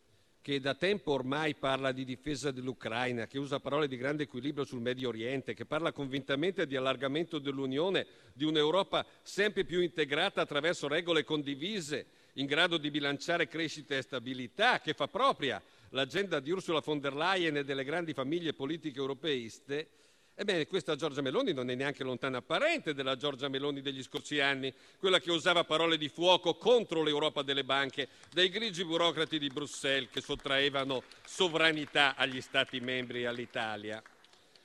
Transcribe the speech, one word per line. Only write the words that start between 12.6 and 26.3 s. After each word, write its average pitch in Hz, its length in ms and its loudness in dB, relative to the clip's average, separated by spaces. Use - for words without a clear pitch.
di 147 120 -2
bilanciare 147 580 0
crescita 151 480 -6
e 135 60 0
stabilità, 131 800 0
che 156 140 -2
fa 139 120 0
propria 175 540 0
l'agenda 147 500 0
di 135 100 -6
Ursula 175 300 0
von 151 200 0
der 139 140 -2
Leyen 165 440 2
e 143 60 0
delle 135 200 -4
grandi 156 300 -4
famiglie 151 400 -2
politiche 143 440 -6
europeiste, 139 920 -4
ebbene, 190 300 0
questa 165 300 0
Giorgia 143 260 -2
Meloni 175 320 0
non 127 160 -2
è 127 60 0
neanche 139 280 -2
lontana 127 380 -2
parente 202 540 0
della 135 200 0
Giorgia 135 340 -4
Meloni 139 320 -4
degli 135 200 -6
scorsi 143 380 -4
anni, 135 340 0
quella 185 220 4
che 170 100 -2
usava 170 340 4
parole 160 320 4
di 151 140 -2
fuoco 170 460 4